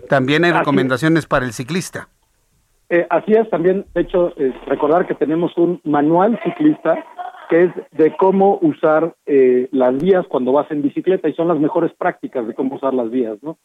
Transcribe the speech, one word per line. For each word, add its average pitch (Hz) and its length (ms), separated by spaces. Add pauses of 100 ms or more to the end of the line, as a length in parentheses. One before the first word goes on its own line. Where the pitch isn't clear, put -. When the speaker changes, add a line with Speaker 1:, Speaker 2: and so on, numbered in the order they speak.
Speaker 1:
También 143 360
hay 175 60
Speaker 2:
Así 160 60
es. 175 40
Speaker 1:
recomendaciones 139 680
para 139 180
el 123 80
ciclista. 127 560 (800)
Speaker 2:
Eh, 175 220
así 170 220
es, 220 180
también, 185 340 (100)
de 175 80
hecho, 175 360
eh, 131 140 (140)
recordar 151 400
que - 80
tenemos 160 440
un 175 260
manual 165 600
ciclista - 600 (460)
que 170 140
es 175 60 (220)
de 156 220
cómo 196 460
usar, 156 540 (100)
eh, 127 480
las 127 240
vías 180 320
cuando 127 240
vas 143 180
en 147 120
bicicleta, 165 480
y - 20
son 165 160
las 165 100
mejores 160 380
prácticas 135 500
de 113 80
cómo 131 220
usar 135 160
las 123 180
vías, 113 300
¿no? 156 240